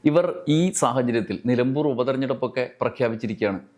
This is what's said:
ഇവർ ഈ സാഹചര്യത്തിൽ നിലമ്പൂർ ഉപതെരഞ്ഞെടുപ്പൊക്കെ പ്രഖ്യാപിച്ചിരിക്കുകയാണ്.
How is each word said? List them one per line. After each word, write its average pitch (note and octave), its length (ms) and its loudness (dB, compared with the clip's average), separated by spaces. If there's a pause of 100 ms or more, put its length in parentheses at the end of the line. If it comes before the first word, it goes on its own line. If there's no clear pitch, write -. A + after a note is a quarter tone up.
ഇവർ E3+ 160 4 (300)
ഈ D#3+ 40 4 (220)
സാഹചര്യത്തിൽ A#2 560 0 (120)
നിലമ്പൂർ C3 440 2
ഉപതെരഞ്ഞെടുപ്പൊക്കെ B2+ 680 -2 (180)
പ്രഖ്യാപിച്ചിരിക്കുകയാണ്. A2+ 800 -2 (180)